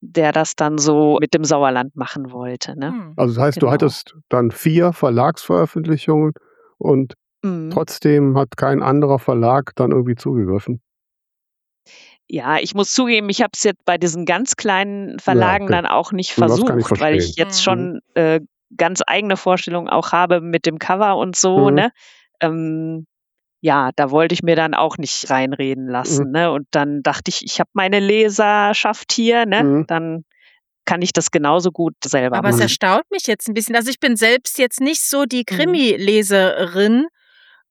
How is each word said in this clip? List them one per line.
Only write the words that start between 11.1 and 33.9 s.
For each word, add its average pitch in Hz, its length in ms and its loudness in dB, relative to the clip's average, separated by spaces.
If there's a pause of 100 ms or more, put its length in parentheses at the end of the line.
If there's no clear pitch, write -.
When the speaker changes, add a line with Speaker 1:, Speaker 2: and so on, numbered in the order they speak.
Speaker 1:
Ja, 147 320 -2
ich - 160 -4
muss 202 180 0
zugeben, 233 360 0
ich 196 140 -2
hab's - 220 -2
jetzt 202 200 0
bei 175 140 0
diesen 170 260 -2
ganz 185 320 -2
kleinen 202 540 -2
Speaker 3:
Ja, - 100 -14
Speaker 1:
Verlagen 185 440 2
Speaker 3:
okay. 196 100 0
Speaker 1:
dann 175 120 0
auch 160 260 0
nicht 185 240 -4
Speaker 3:
Hm, - 120 2
das 170 160 2
kann 131 140 0
ich 113 80 -2
Speaker 1:
versucht, - 140 -2
weil 156 160 2
ich 87 80 0
Speaker 3:
verstehen. 165 200 -4
Speaker 1:
jetzt 190 160 -4
Speaker 2:
Mhm. - 20 0
Speaker 1:
schon, 180 320 0
Speaker 3:
Mhm. - 60 -12 (140)
Speaker 1:
äh, 160 260 2 (360)
ganz 175 300 0
eigene 196 300 0
Vorstellungen 175 540 -2
auch - 220 0
habe 175 280 2
mit 165 260 -4
dem 160 120 -2
Cover 196 380 0
und 180 200 -4
so, 185 320 4
Speaker 3:
Mhm. 139 60 4
Speaker 1:
ne? 208 160 2 (500)
Ähm, 160 680 -4 (540)
ja, 139 360 2
da 139 140 0
wollte 165 240 2
ich 165 80 -4
mir 170 140 2
dann 160 180 0
auch 156 220 0
nicht - 340 -8
reinreden 135 540 -2
Speaker 3:
Mhm. 127 60 -8
Speaker 1:
lassen, 135 400 -2
ne? 165 200 0
Und 139 200 -4
dann 147 320 -2
dachte 147 260 -2
ich, - 160 -6
ich - 160 -4
hab - 140 -2
meine 196 260 2
Leserschaft 208 1120 0
hier, 233 320 2
ne? 208 180 2
Speaker 3:
Mhm. 151 240 2
Speaker 1:
Dann 165 380 -6 (640)
kann 175 160 0
ich 180 100 -2
das - 180 0
genauso 165 420 2
gut 160 220 -2 (100)
selber 127 340 0
Speaker 2:
Aber - 100 0
es 120 60 4
Speaker 1:
machen. 117 60 2
Speaker 3:
Mhm. - 20 2
Speaker 2:
erstaunt 202 480 2
mich 392 160 -6
jetzt - 220 -2
ein 214 60 -6
bisschen. 226 220 -2
Also 233 140 0